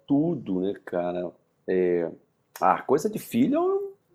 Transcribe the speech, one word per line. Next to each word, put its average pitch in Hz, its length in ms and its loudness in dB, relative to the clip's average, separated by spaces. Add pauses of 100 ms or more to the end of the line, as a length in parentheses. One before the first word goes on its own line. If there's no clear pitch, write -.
tudo, 139 540 0
né, 98 120 -2 (120)
cara? 87 440 -4 (380)
É, 90 420 2 (500)
a 85 220 2
coisa 160 280 0
de 214 100 -6
filho, 370 720 0 (220)